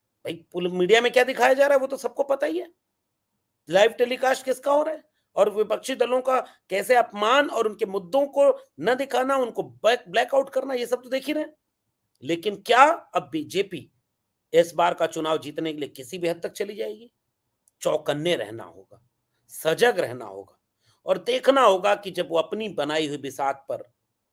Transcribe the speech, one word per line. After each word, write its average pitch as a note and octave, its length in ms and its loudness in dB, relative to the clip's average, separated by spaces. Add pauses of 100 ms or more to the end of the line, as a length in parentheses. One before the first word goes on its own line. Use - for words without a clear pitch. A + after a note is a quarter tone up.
(240)
भाई, E3 280 -10
पुल-, F3+ 200 -4
मीडिया F3+ 280 4
में A#3+ 120 2
क्या B3+ 120 4
दिखाया B3+ 280 2
जा C#4 140 4
रहा C#4+ 80 4
है C4 60 4
वो C4 60 0
तो C4 100 -8
सबको - 260 -6
पता C4+ 240 -2
ही D#4+ 120 -4
है, F4+ 140 -10 (1000)
लाइव G#3 200 6
टेलीकास्ट B3+ 540 -2
किसका C4 280 -2
हो D4 100 4
रहा D#4 120 -4
है - 100 -16 (320)
और G#3 140 4
विपक्षी G#3+ 440 -4
दलों B3 280 0
का B3+ 180 0 (300)
कैसे G3+ 240 0
अपमान A#3 560 2
और A3+ 160 0
उनके G#3+ 200 -4
मुद्दों F#3+ 400 -2
को C#4 400 2 (140)
न G#3+ 140 0
दिखाना, C4 420 -2
उनको A#3 260 -2
ब्लैक-, G3 460 -2
ब्लैकआउट B3+ 420 0
करना, C4+ 240 -4
ये A#3+ 120 -4
सब B3 160 -6
तो B3+ 60 -20
देख C4 180 -4
ही D4+ 60 -2
रहे D4+ 120 -2
हैं। D4+ 120 -14 (680)
लेकिन E3+ 340 -4
क्या A#3 280 4
अब D#4 480 0
बीजेपी D#3+ 600 -8 (600)
इस E3 220 4
बार E3+ 200 0
का E3 120 0
चुनाव D#3+ 320 -2
जीतने D#3 340 -8
के D3+ 60 -12
लिए C#3 100 -8
किसी C3+ 300 -14
भी E3+ 100 -2
हद E3+ 140 -4
तक G3+ 100 -8
चली G#3 240 -8
जाएगी? G#3+ 360 -12 (680)
चौकन्ने D3+ 560 -2
रहना G#2+ 280 -10
होगा, F#2 440 -20 (400)
सजग F3+ 500 0
रहना B2 260 -6
होगा G2 360 -16 (460)
और F#3 120 0
देखना B3+ 420 2
होगा G3+ 340 4
कि G3 160 -6
जब E3 200 -4
वो E3 80 0
अपनी G#3 300 -4
बनाई D3+ 400 -2
हुई D3 80 -6
बिसात C3+ 520 -6
पर - 240 -10 (400)